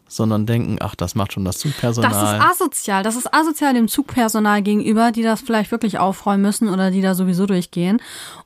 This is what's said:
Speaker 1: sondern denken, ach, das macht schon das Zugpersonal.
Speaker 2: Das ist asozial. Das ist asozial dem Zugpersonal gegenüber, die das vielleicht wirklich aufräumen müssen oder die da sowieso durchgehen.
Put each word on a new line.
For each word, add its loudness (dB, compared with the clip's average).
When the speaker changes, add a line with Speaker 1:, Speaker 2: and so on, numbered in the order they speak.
Speaker 1:
sondern 0
denken, 0
ach, -6
das -4
macht -2
schon -4
das -2
Zugpersonal. -2
Speaker 2:
Das 0
ist 0
asozial. -2
Das -2
ist -4
asozial 2
dem 2
Zugpersonal 0
gegenüber, 2
die -2
das 0
vielleicht -2
wirklich -2
aufräumen 0
müssen 2
oder 2
die 2
da 2
sowieso 2
durchgehen. 0